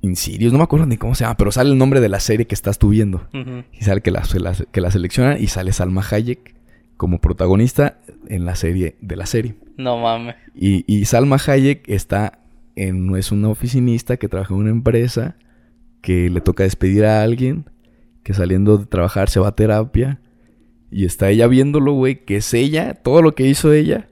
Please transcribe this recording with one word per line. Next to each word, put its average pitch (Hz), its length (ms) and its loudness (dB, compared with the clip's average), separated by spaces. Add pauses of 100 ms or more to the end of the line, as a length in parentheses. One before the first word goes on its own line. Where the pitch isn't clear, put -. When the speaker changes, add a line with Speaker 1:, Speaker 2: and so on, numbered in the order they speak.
Speaker 1:
Insidious, 98 500 -2
no 135 80 4
me 160 60 4
acuerdo 160 200 2
ni 120 120 -2
cómo 120 180 -4
se 123 80 -2
llama, 113 140 -2
pero 104 140 2
sale 131 200 2
el 135 80 4
nombre 135 200 4
de 113 100 2
la 98 100 -2
serie 113 260 0
que - 80 -6
estás 101 240 -4
tú 101 120 4
viendo. 101 440 0
Speaker 2:
Ujú. 127 300 -10 (100)
Speaker 1:
Y - 100 -12
sale 98 180 0
que 92 100 -2
la, - 120 -4
se - 160 -2
la, 87 140 -4 (180)
que 95 100 -2
la 87 100 -2
seleccionan 113 500 0
y 104 60 -2
sale 92 240 -4
Salma 92 380 -2
Hayek 117 440 -4 (420)
como 87 260 -2
protagonista 98 760 2 (300)
en 87 180 -6
la 90 100 -6
serie 90 460 -4
de 92 140 -10
la 90 100 -10
serie. 113 300 -4 (220)
Speaker 2:
No 127 200 -4
mames. 117 380 -4 (180)
Speaker 1:
Y, 95 320 0
y 101 200 0
Salma 135 380 2
Hayek 139 460 0
está 101 500 -4 (360)
en, 92 320 -4
no 95 100 -2
es 95 140 -4
una 107 180 0
oficinista 123 680 -2
que 101 120 -6
trabaja 95 240 -6
en 95 60 -2
una 107 100 0
empresa, 117 680 -2 (640)
que 90 280 0
le 87 100 -2
toca 92 240 0
despedir 98 420 2
a 107 180 2
alguien, 127 420 -2 (560)
que 98 140 -4
saliendo 98 420 4
de 101 80 -2
trabajar 98 440 -2
se - 100 2
va 95 100 2
a 101 60 -8
terapia, 113 640 0 (720)
y 98 140 -2
está 98 260 0
ella 113 160 4
viéndolo, 139 460 2
güey, 131 320 0
que 101 120 -4
es - 160 -4
ella, 143 400 0
todo 151 300 2
lo 151 100 4
que 131 140 0
hizo 147 260 4
ella 156 380 0